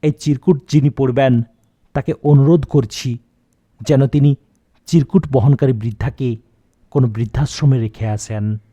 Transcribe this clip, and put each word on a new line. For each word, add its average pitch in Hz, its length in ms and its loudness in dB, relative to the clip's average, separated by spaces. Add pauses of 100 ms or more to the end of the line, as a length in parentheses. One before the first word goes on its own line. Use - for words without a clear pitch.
এই 151 100 0
চিরকুট 147 580 -2
যিনি 147 200 2
পড়বেন, 127 520 0 (520)
তাকে 151 200 -4 (100)
অনুরোধ 147 420 4
করছি 123 520 -4 (640)
যেন 135 260 2
তিনি 143 280 2 (500)
চিরকুট 160 460 0
বহনকারী 135 420 2
বৃদ্ধাকে 117 640 -6 (540)
কোনো 127 160 2
বৃদ্ধাশ্রমে 127 720 -2
রেখে 113 280 -6
আসেন। 107 500 -6 (160)